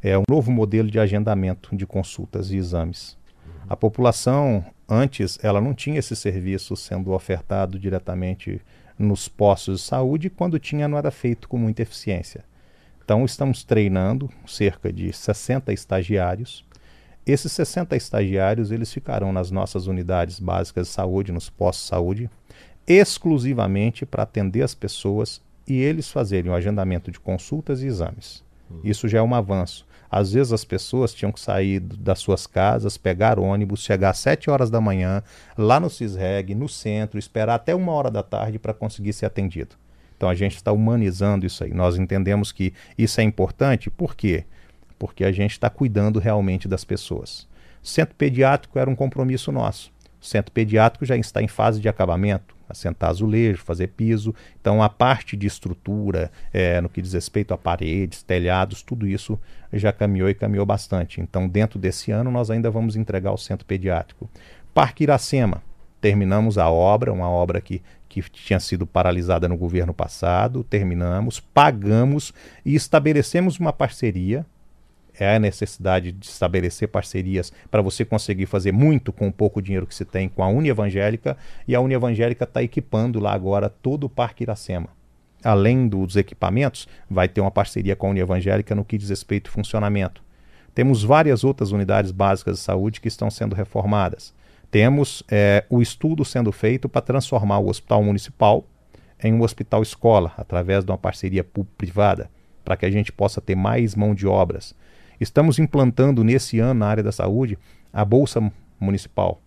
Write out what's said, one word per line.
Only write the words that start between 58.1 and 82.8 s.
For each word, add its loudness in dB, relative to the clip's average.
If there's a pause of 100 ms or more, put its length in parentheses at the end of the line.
telhados, 0
tudo -6
isso -4 (340)
já 0
caminhou 0
e 0
caminhou -2
bastante. -4
Então -2
dentro 0
desse -4
ano -2
nós -2
ainda 0
vamos -2
entregar -2
o -4
centro -8
pediátrico. -4 (440)
Parque 2
Iracema, 2 (380)
terminamos 4
a 6
obra, 4
uma -2
obra 0
que, -8 (240)
que -8
tinha -2
sido -4
paralisada 2
no 0
governo 0
passado, 0
terminamos, -2
pagamos 2 (320)
e 2
estabelecemos 2
uma 0
parceria. -2 (720)
É 4
a 4
necessidade -2
de -16
estabelecer -2
parcerias -4 (180)
pra 2
você -2
conseguir -2
fazer 0
muito 4
com -2
o -4
pouco 0
dinheiro -4
que -16
se -8
tem -4
com -4
a 2
União 2
Evangélica, 0 (280)
e 0
a 4
União 2
Evangélica 0
tá -4
equipando -2